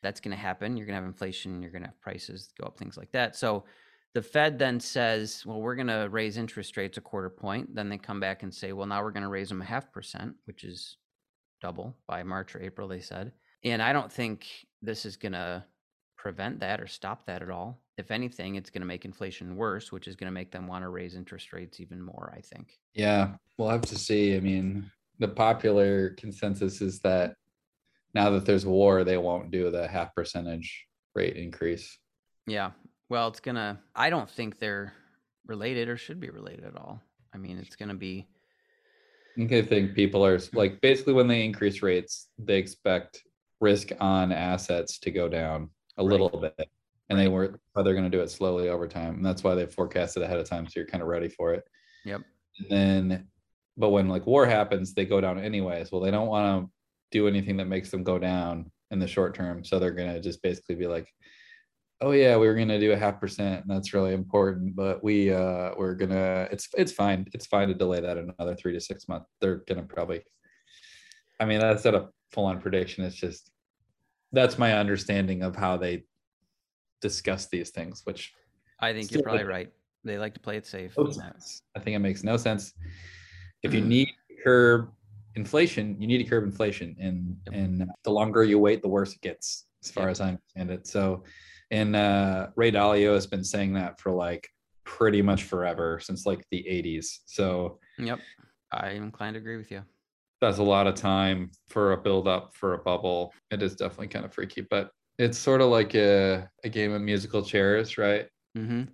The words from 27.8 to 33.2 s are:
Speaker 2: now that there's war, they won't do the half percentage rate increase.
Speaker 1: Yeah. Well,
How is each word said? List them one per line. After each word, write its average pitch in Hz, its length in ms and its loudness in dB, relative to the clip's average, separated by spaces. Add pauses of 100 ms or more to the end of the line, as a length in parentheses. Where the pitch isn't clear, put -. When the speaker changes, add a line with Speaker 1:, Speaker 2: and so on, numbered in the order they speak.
Speaker 2:
now 104 160 4
that 98 160 2
there's 98 200 4
war, 95 360 6
they 90 160 2
won't 87 320 -2
do 90 200 0
the 85 180 -4
half 85 260 -4
percentage 85 720 -8 (300)
rate 92 200 -2
increase. 85 640 -6 (480)
Speaker 1:
Yeah. 101 240 -4 (400)
Well, 117 180 0